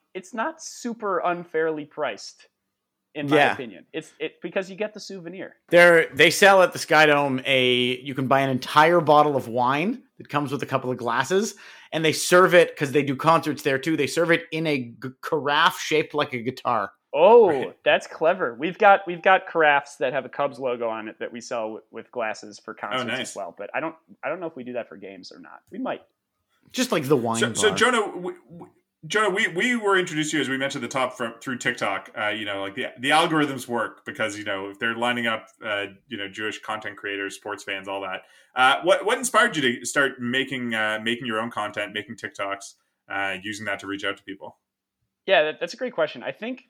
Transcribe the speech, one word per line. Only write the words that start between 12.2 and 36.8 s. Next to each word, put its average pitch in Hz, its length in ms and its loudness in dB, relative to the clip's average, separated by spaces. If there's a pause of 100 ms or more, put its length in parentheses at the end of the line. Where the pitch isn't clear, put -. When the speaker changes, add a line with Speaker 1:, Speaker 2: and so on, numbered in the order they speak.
Speaker 2:
it, 165 240 8
'cause 135 160 -2
they 147 100 4
do 135 140 -2
concerts 156 460 2
there 139 140 0
too, 160 200 -2
they 139 100 0
serve 165 240 0
it 165 120 2 (100)
in 160 140 -4
a 147 100 0
g-, 120 320 -10 (120)
carafe 151 560 0
shaped 156 360 0
like 147 180 -2
a 127 100 -6
guitar. 120 500 -4 (220)
Speaker 1:
Oh, 202 360 8
Speaker 3:
Right. 135 340 -2
Speaker 1:
that's 160 240 2
clever. 160 500 -2
We've 170 200 -6
got, 196 280 8
we've 175 160 -8
got 190 300 4
carafes 147 460 2
that 135 160 -2
have 135 100 -2
a 127 60 -14
Cubs 131 300 -4
logo 123 280 -4
on 110 220 -6
it - 100 -16
that 113 140 -8
we 120 80 -12
sell 120 220 -6
w-, 110 180 -8 (100)
with 110 200 -16
glasses 107 520 -8
for 110 100 -14
concerts 107 300 -6
Speaker 3:
Oh, 120 40 -6
nice. 120 240 -6
Speaker 1:
as - 40 -18
well. 92 220 -10
But 101 160 -12
I 131 80 -4
don't, 160 140 -8 (280)
I 127 60 -6
don't 170 100 -6
know 175 80 -10
if 160 80 -12
we 131 80 -12
do 123 100 -12
that 117 140 -8
for - 80 -20
games 95 380 -18
or - 60 -20
not. - 200 -20 (100)
We - 80 -16
might. 196 260 -8 (680)
Speaker 2:
Just - 200 -4
like 170 120 0
the 139 140 2
wine 113 200 -2
Speaker 3:
So, 220 160 0
so 208 160 2
Speaker 2:
bar. 190 80 0
Speaker 3:
Jonah, 226 400 2
we, 180 160 -8 (160)
we, 175 180 -18 (380)
Jonah, 202 240 2
we, 208 200 0
we 202 260 0
were 202 240 2
introduced 156 320 -2
to 160 60 0
you, 147 40 2
as 123 80 -2
we 135 80 -2
mentioned 135 260 -4
at 117 60 -8
the 139 80 -6
top, 127 180 0
from, 117 240 -6
through 123 200 -8
TikTok. 117 500 -4 (100)
Uh, 107 100 -2
you 107 160 -6
know, 101 180 -6
like, 98 100 -8
the, 117 120 -6 (140)
the 127 120 -4
algorithms 151 560 2
work 113 380 -6
because, 104 340 -6
you 104 40 -12
know, 101 280 -6
if 101 80 -18
they're 117 160 -2
lining 120 320 0
up, 113 220 -4 (140)
uh, 101 240 -4 (200)
you 113 100 -10
know, 101 100 -8
Jewish 104 340 -8
content 107 360 -10